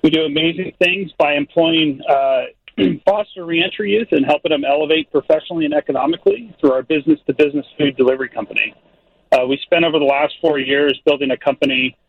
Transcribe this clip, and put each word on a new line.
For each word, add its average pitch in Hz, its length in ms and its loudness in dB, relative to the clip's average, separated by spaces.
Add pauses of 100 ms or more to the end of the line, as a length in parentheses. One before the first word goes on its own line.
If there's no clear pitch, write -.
We 160 80 4
do 160 160 0
amazing 165 520 -4
things 180 400 0
by 147 180 2
employing, 156 680 0
uh, 135 360 2 (340)
<clears throat> 208 60 0 (240)
foster 196 400 -2
reentry 185 460 -2
youth 220 180 0
and 139 160 2
helping 147 240 0
them 143 120 0
elevate 151 480 0
professionally 156 540 0
and 147 80 -2
economically 170 880 -2
through 139 120 4
our 131 100 0
business-to-business 147 800 0 (140)
food 139 180 0
delivery 131 320 0
company. 104 460 -6 (580)
Uh, 127 140 2
we 135 160 -2
spent 170 240 0
over 156 120 0
the 147 60 0
last 139 380 0
four 156 160 0
years 139 480 0
building 139 240 0
a 127 80 -2
company 131 580 -2 (120)